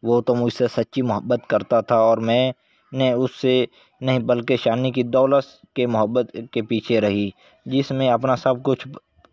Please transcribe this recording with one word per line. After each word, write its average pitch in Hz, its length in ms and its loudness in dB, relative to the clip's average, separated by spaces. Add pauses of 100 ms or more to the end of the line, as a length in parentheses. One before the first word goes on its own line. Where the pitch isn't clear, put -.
वो 117 180 2
तो 120 140 2
मुझसे 120 320 0
सच्ची 120 340 -4
मोहब्बत 117 440 -2
करता 110 360 0
था 117 200 2
और 113 180 4
मैंने 127 960 -2
उससे 127 520 0 (340)
नहीं 131 200 0
बल्कि 120 360 0
शानी 123 340 0
की 123 140 -2
दौलत 135 420 2 (280)
के 123 120 -2
मोहब्बत 117 440 0 (220)
के 120 80 -2
पीछे 110 380 -2
रही, 101 340 0 (320)
जिसमें 135 440 -2
अपना 123 280 2
सब 127 240 -2
कुछ 135 260 -2 (460)